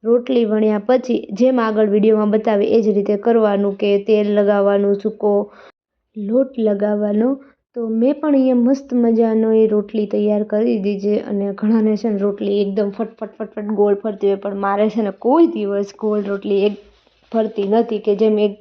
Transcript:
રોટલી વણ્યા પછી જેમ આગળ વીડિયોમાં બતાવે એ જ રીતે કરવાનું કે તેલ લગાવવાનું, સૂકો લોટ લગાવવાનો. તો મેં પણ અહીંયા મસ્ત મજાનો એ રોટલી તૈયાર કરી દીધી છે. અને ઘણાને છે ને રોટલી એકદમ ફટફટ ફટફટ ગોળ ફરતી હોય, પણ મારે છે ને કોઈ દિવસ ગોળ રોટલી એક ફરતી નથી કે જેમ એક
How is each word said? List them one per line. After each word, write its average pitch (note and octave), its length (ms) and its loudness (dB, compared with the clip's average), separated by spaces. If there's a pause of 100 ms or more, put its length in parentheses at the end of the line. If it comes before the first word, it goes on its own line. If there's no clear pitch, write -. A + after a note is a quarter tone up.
રોટલી A#3+ 420 2
વણ્યા G#3+ 340 2
પછી A#3+ 520 -2
જેમ B3 280 2
આગળ A3 300 2
વીડિયોમાં G#3+ 420 2
બતાવે G#3+ 340 0
એ A3 160 2
જ G#3 80 0
રીતે G3+ 280 0
કરવાનું G3+ 580 2
કે G3+ 220 0
તેલ G#3 340 0
લગાવવાનું, G3+ 640 2
સૂકો G#3 360 -2 (840)
લોટ A3+ 420 -2
લગાવવાનો. G#3 720 0 (460)
તો A#3 140 -6
મેં A3+ 240 0
પણ D4 200 -2
અહીંયા C4 240 2
મસ્ત C4 360 0
મજાનો A3+ 580 2
એ A3 160 4
રોટલી G#3 380 -2
તૈયાર G#3 380 -2
કરી A3 340 -2
દીધી G3+ 240 -4
છે. G#3 200 -2
અને G3+ 320 -4
ઘણાને G#3+ 420 0
છે A3 140 -4
ને G#3 80 -2
રોટલી G3+ 420 -2
એકદમ G3+ 300 -2
ફટફટ G#3+ 420 -10
ફટફટ G#3 400 -10
ગોળ G3+ 240 2
ફરતી G3+ 320 -4
હોય, G3 80 2
પણ G3+ 200 -8
મારે G3+ 340 0
છે G#3+ 120 -4
ને G3 120 -2
કોઈ D#4+ 340 2
દિવસ G3+ 480 -4
ગોળ G#3+ 280 -2
રોટલી G3+ 420 -2
એક G#3 100 0 (560)
ફરતી A3 360 -2
નથી A3+ 320 0
કે G3+ 160 0
જેમ G#3+ 240 2
એક G#3 220 0